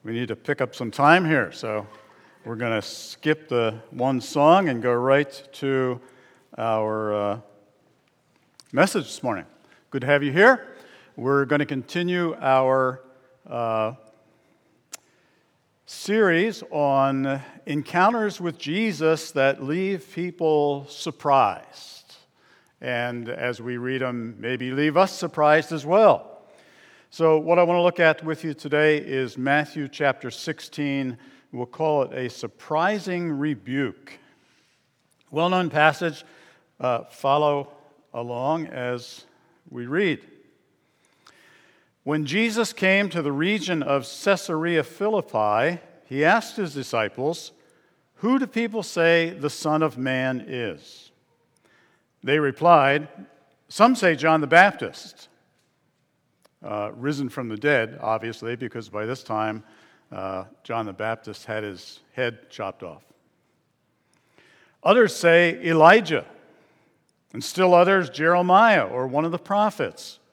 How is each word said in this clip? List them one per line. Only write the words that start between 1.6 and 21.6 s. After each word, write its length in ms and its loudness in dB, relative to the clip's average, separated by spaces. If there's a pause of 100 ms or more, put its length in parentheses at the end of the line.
we're 120 -10
gonna 260 -2
skip 680 -6
the 280 0 (140)
one 300 -2
song 480 4
and 140 -2
go 100 2
right 600 0
to 460 -2 (600)
our, 560 -2
uh, 260 -2 (1300)
message 340 0
this 180 -14
morning. 240 -6 (420)
Good 140 -8
to 40 -6
have 160 2
you 80 -2
here. 460 4 (400)
We're 300 0
gonna 180 0
continue 760 -4
our, 600 2 (480)
uh, 460 -2 (1900)
series 840 0
on 680 0 (240)
encounters 800 0
with 160 -6
Jesus 720 -2
that 340 0
leave 480 -4
people 760 -2
surprised. 1000 0 (960)